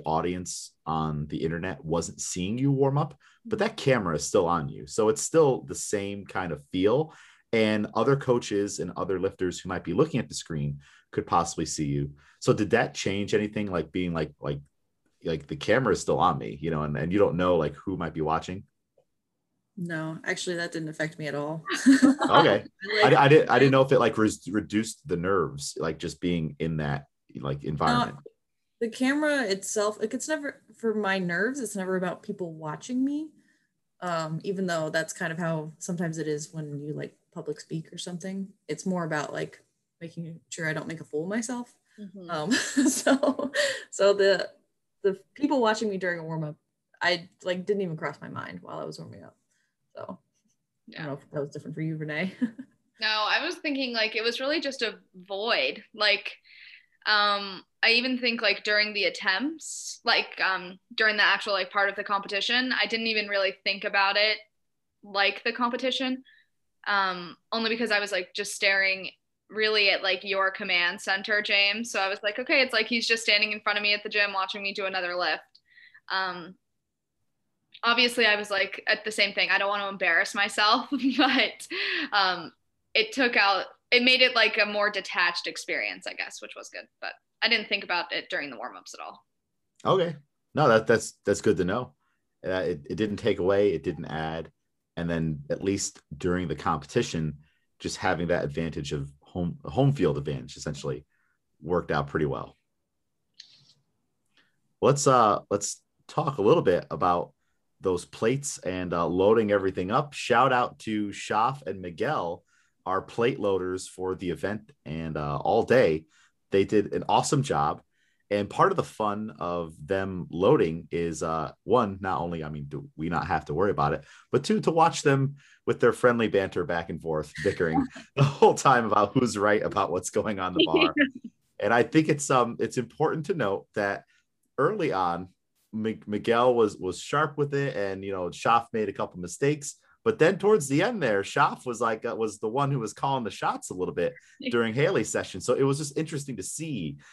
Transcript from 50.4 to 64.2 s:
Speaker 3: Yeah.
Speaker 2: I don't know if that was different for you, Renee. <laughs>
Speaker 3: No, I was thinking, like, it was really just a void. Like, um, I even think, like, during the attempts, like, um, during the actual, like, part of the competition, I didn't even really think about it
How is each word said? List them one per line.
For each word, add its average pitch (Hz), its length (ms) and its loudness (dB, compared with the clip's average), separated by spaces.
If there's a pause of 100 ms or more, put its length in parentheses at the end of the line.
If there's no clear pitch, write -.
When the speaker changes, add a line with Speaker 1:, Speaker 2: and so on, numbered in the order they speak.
Speaker 3:
Yeah. - 160 -12
Speaker 2:
I - 20 -8
don't 139 80 -6
know 143 80 -10
if - 100 -20
that 147 100 -4
was 143 100 -6
different 151 240 -12
for 156 60 -4
you, 160 140 -2
Renee. 156 420 -4
<laughs> 254 60 -4 (580)
Speaker 3:
No, 220 60 2
I 214 380 0
was 349 100 -4
thinking, 269 360 -4
like, 220 240 0
it 220 80 0
was 233 160 -2
really 294 220 0
just 277 200 -6
a 208 140 -2 (200)
void. 190 680 -2 (100)
Like, 208 380 2 (720)
um, 202 560 2 (220)
I 226 80 6
even 247 260 2
think, 233 240 -2
like, 202 220 2
during 208 300 2
the 202 100 -2
attempts, 202 1000 -4
like, 302 340 0
um, 185 400 -2 (160)
during 214 220 2
the 208 60 4
actual, 202 280 2
like, 190 200 -2
part 202 180 2
of 190 60 -4
the 202 100 -6
competition, 202 640 -2
I 208 140 0
didn't 226 220 -4
even 214 200 -2
really 196 280 0 (100)
think 196 180 -4
about 196 320 2
it 208 220 2 (640)